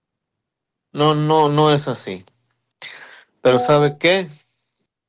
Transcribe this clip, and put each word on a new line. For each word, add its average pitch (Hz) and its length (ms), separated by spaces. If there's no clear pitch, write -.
No, 151 220
no, 151 340
no 151 240
es 143 160
así. 95 340
Pero 127 180
¿sabe 147 380
qué? 180 320